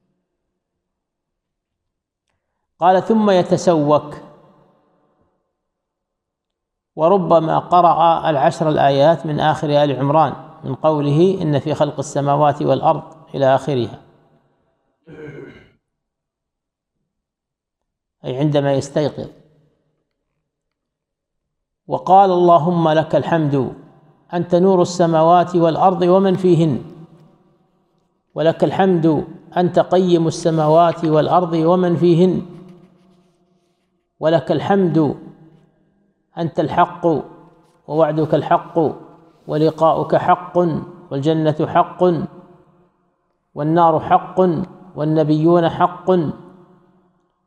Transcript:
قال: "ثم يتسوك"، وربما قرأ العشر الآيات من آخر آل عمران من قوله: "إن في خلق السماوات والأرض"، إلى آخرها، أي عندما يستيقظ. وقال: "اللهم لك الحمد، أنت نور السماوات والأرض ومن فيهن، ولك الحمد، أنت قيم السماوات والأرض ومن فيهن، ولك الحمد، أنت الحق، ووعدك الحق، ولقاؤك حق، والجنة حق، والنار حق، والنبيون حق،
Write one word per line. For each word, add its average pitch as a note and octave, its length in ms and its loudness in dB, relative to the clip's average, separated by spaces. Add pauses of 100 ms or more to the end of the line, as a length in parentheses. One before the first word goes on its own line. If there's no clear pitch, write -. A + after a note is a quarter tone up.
(2750)
قال: F3+ 240 2
"ثم G#3+ 260 0
يتسوك"، E3 880 0 (2750)
وربما D#3+ 640 0
قرأ E3 680 2
العشر D#3 400 0
الآيات C#3 560 2
من D3+ 140 -6
آخر D3 440 0
آل C#3 160 -2
عمران C#3+ 340 0 (300)
من C3+ 120 -8
قوله: D#3 680 0
"إن D3 180 -2
في D3 140 -4
خلق C#3+ 260 -2
السماوات C#3+ 600 -2
والأرض"، C#3+ 760 -4
إلى C3+ 200 2
آخرها، B2 460 -6 (4000)
أي C3+ 120 -8
عندما C#3+ 360 -2
يستيقظ. C3+ 560 -6 (2500)
وقال: F#3+ 440 2
"اللهم E3+ 580 2
لك D#3 260 0
الحمد، C#3+ 600 -2 (580)
أنت F3 220 -2
نور F#3 260 4
السماوات E3+ 760 2
والأرض E3+ 460 0
ومن F#3 340 2
فيهن، E3 480 0 (1500)
ولك D#3+ 280 0
الحمد، E3 640 0 (300)
أنت F3 220 0
قيم F3 480 2
السماوات D#3+ 760 2
والأرض D#3 480 0
ومن F3 420 0
فيهن، E3+ 500 2 (1700)
ولك D#3+ 320 0
الحمد، D#3+ 680 0 (1160)
أنت E3 220 -6
الحق، E3 460 -2 (840)
ووعدك D#3 480 0
الحق، E3 440 -2 (680)
ولقاؤك D3+ 680 0
حق، - 420 -2 (540)
والجنة D3+ 560 -2
حق، E3+ 360 -2 (1500)
والنار D#3+ 440 2
حق، F3 400 0 (560)
والنبيون D#3 720 2
حق، F3+ 420 -2 (1400)